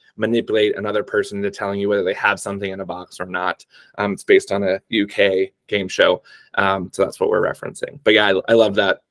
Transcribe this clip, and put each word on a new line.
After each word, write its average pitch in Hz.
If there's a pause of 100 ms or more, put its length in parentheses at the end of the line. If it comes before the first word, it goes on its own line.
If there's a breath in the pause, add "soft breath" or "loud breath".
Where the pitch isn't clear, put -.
(180)
manipulate 110
another 104
person 101
into 101
telling 101
you 101
whether 101
they 95
have 101
something 98
in 95
a 95
box 90
or 92
not. 90 (320 soft breath)
Um, 104
it's -
based 98
on 101
a 95
U 107
K 95 (140)
game 101
show. 90 (320 soft breath)
Um, 98
so 95
that's -
what 92
we're 95
referencing. -
But 107
yeah, 104
I, 95
I -
love 110
that 98